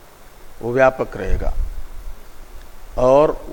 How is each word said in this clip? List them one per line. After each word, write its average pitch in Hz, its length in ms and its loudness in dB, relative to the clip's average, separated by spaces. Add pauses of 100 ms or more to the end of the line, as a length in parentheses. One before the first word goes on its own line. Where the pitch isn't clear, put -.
(600)
वो 120 120 -4
व्यापक 131 440 2
रहेगा। - 360 2 (1400)
और 139 560 4